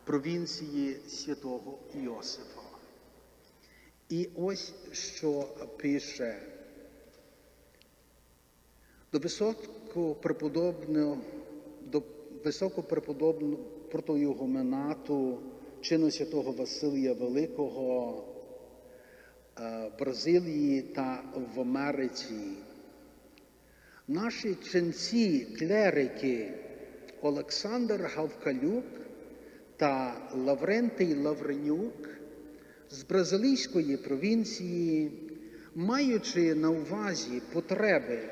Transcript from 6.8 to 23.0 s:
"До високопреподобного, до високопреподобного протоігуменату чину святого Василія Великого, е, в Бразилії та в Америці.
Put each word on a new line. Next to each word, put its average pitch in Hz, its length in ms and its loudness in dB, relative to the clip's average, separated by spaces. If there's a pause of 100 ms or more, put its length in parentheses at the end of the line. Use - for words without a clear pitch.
"До 151 80 2
високопреподобного, 156 2000 0 (640)
до - 220 -2 (420)
високопреподобного 151 1160 0 (280)
протоігуменату 135 1500 0 (420)
чину 160 300 4
святого 143 400 -2
Василія 131 640 0
Великого, 123 1120 0 (1400)
е, 113 360 -6
в - 40 -16
Бразилії 147 840 4
та 131 420 -4 (320)
в 127 40 -2
Америці. 131 840 -2 (1700)